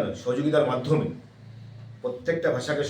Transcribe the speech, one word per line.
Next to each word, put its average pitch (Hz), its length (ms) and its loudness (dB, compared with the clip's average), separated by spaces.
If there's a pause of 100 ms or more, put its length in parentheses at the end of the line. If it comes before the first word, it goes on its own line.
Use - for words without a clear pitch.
নয়, 98 200 -4
সহযোগিতার 143 480 4
মাধ্যমে 127 360 2 (960)
প্রত্যেকটা 156 540 0
ভাষাকে 143 340 0